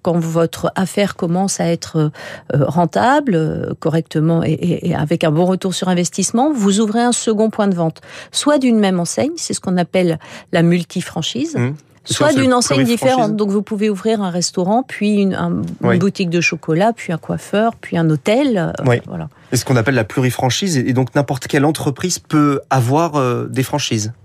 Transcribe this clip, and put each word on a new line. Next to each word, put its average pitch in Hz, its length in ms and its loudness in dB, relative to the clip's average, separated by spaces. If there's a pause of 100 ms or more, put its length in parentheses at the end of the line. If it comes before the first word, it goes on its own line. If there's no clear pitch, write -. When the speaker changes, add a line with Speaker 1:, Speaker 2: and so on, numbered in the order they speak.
Speaker 1:
quand 175 180 0
votre 165 580 0
affaire 190 380 0
commence 185 460 -2
à 175 60 0
être, 170 300 -2 (580)
euh, 143 100 4
rentable, 214 720 2
euh, 160 440 -2
correctement 165 640 0
et, - 100 0
et, 175 360 -2
et 170 60 0
avec 151 300 0
un 160 60 4
bon 156 140 2
retour 185 300 0
sur 185 140 -4
investissement, 185 640 0
vous 202 280 2
ouvrez 226 220 0
un 240 100 2
second 220 380 0
point 208 180 0
de 190 60 2
vente, 165 260 -2 (320)
soit 294 260 2
d'une 247 200 4
même 190 200 2
enseigne, 220 380 -2
c'est - 180 -8
ce - 60 -8
qu'on 185 160 -2
appelle 180 420 0 (340)
la 170 100 2
multifranchise, 175 960 -2
Speaker 2:
Mmh. 127 180 -2 (300)
Speaker 1:
soit - 260 2
Speaker 2:
C'est 302 40 4
Speaker 1:
d'une 269 120 2
Speaker 2:
une 254 80 4
Speaker 1:
enseigne 247 240 2
Speaker 2:
plurifranchise. 254 380 2
Speaker 1:
différente. 214 200 2
Donc, 208 140 0
vous 202 120 0
pouvez 214 280 -2
ouvrir 214 320 0
un 185 80 -2
restaurant, 180 520 0
puis 208 400 -2
une, 190 120 0
un, 170 160 -2
une 170 380 -2
Speaker 2:
Oui. 120 100 4
Speaker 1:
boutique 185 320 0
de 170 100 0
chocolat, 170 520 0
puis - 200 -6
un 160 60 -4
coiffeur, 202 640 -2
puis - 160 -6
un 165 140 2
hôtel, 220 480 2
euh, 165 140 -2 (180)
Speaker 2:
Oui. 117 60 4 (100)
Speaker 1:
voilà. 80 220 -10 (240)
Speaker 2:
C'est 127 60 0
ce - 60 -4
qu'on 135 120 2
appelle 120 180 2
la 120 100 2
plurifranchise, 131 760 0
et, 120 100 0
et 127 60 0
donc 127 200 0
n'importe 143 320 -2
quelle 139 180 2
entreprise 151 540 -2
peut 147 420 0 (100)
avoir, 139 440 2
euh, 120 320 0
des 120 160 -4
franchises. 113 500 -4 (120)